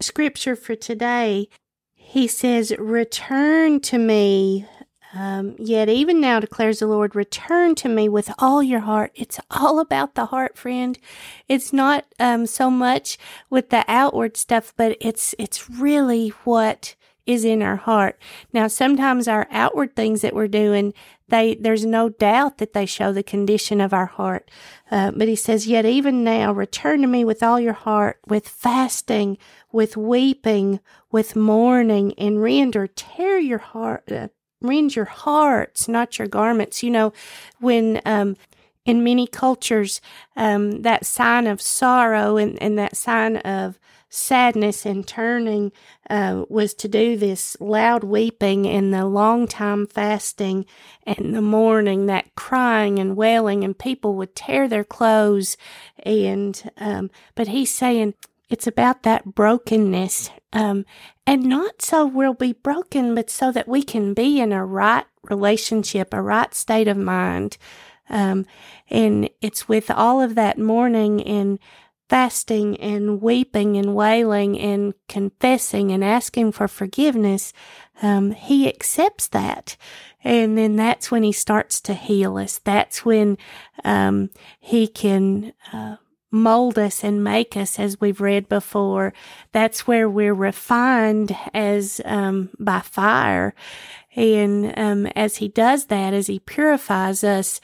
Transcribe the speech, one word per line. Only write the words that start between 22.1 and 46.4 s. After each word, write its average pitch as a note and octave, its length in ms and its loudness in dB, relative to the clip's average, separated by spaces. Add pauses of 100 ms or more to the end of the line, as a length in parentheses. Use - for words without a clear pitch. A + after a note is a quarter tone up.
that G#3+ 160 -6
they G3+ 140 -2
show G3 260 -2
the G3 100 -2
condition G3+ 600 0
of G3 100 -2
our F#3 140 0
heart. F#3 440 -6 (400)
Uh, G3 240 0
but A3 140 0
he A3 80 0
says, A3 300 -2
"Yet A3+ 180 2
even B3+ 400 2
now, A3 300 0
return C#4 480 -2
to C4+ 40 4
me B3 160 2
with A3 200 0
all A#3 180 4
your A#3 140 0
heart, G#3 520 -2
with G#3+ 220 -2
fasting, A#3+ 880 -2 (340)
with A3 240 0
weeping, A3 840 0 (300)
with A3 260 0
mourning, A3 800 4
and G#3 260 0
render," A#3+ 440 2
tear F#4+ 520 -4
your B3+ 200 -2
heart, - 520 -8
uh, G#3 180 -8 (340)
rend C#4 340 0
your A3 80 0
hearts, - 840 0
not A#3 300 -2
your G#3+ 100 -6
garments. G#3+ 540 -2
You A#3+ 80 0
know, A3 220 2 (480)
when, A3+ 440 2
um, G3+ 320 0 (480)
in A#3 200 4
many B3 220 2
cultures, A#3+ 760 -2 (360)
um, G#3 460 0
that A3+ 240 2
sign A#3+ 400 2
of G3+ 140 -2
sorrow A3+ 760 2
and, G#3 260 0
and G#3 160 0
that G3+ 180 -4
sign A3 420 0
of F#3+ 400 -6 (360)
sadness A3+ 680 0
and G3 240 -6
turning, A3+ 640 -2 (380)
uh, F#3+ 400 -2